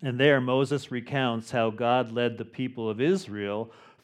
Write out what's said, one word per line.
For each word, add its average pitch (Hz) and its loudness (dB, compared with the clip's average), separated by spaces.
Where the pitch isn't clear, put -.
And 127 -2
there 139 8
Moses 127 0
recounts 120 -4
how 113 2
God 120 0
led 117 -2
the 117 -10
people 127 -6
of 107 -4
Israel 110 -2